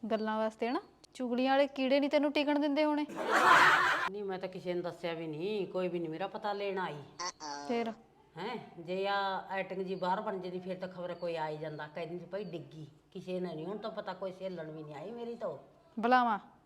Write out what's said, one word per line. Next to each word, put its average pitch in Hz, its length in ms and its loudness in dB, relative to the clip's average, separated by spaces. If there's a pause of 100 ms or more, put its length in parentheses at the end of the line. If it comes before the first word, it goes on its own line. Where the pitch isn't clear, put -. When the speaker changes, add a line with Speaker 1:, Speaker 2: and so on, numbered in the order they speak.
(120)
Speaker 1:
ਗੱਲਾਂ 220 260 0
ਵਾਸਤੇ 220 340 0
ਨਾ 339 100 0 (320)
ਚੁਗਲੀਆਂ 254 400 2
ਵਾਲੇ 277 140 6
ਕੀੜੇ 269 320 4
ਨਹੀਂ 285 100 2
ਤੈਨੂੰ 294 220 4
ਟਿਕਣ 294 280 4
ਦਿੰਦੇ 294 240 4
ਹੋਣੇ। 302 220 2 (1040)
Speaker 2:
ਨਹੀਂ, 208 120 -6
ਮੈਂ 190 160 -4
ਤਾਂ 185 100 -4
ਕਿਸੇ 180 240 -4
ਨੂੰ 175 100 0
ਦੱਸਿਆ 170 300 -4
ਵੀ 165 140 -6
ਨਹੀਂ, 180 400 -2
ਕੋਈ 185 200 0
ਵੀ 175 120 -2
ਨਹੀਂ 165 100 -2
ਮੇਰਾ 170 180 -4
ਪਤਾ 202 260 -4
ਲੈਣ 202 240 -2
ਆਈ। 151 260 -4 (640)
Speaker 1:
ਫਿਰ? 233 260 0 (440)
Speaker 2:
ਹੈਂ, 214 200 -6 (220)
ਜੇ 185 280 -2
ਆ 196 420 0
ਐਟਿੰਗ 190 320 -4
ਜੀ 185 140 -4
ਬਾਹਰ 185 260 0
ਬਣ 208 180 -4
ਜਾਂਦੀ, 180 200 -6
ਫਿਰ 180 180 -6
ਤਾਂ 185 100 -8
ਖਬਰ 180 260 -8
ਕੋਈ 170 220 -4
ਆ 156 140 -2
ਹੀ 151 80 -4
ਜਾਂਦਾ, 151 300 -8
ਕਹਿ 165 180 -8
ਦਿੰਦੀ, 170 200 -8
"ਭਾਈ 196 180 -6
ਡਿੱਗੀ।" 156 440 -10 (260)
ਕਿਸੇ 185 260 -6
ਨੇ 175 160 -4
ਨਹੀਂ, 156 100 -6
ਹੁਣ 202 120 -6
ਤਾਂ 214 140 -6
ਪਤਾ 202 220 -6
ਕੋਈ 185 180 -6
ਸਹੇਲਣ 180 400 -8
ਵੀ 156 120 -10
ਨਹੀਂ 147 120 -12
ਆਈ 165 160 -10
ਮੇਰੀ 233 240 -8
ਤਾਂ 208 140 -4
ਉਹ। 107 100 -8 (400)
Speaker 1:
ਬੁਲਾਵਾਂ? 233 400 6 (260)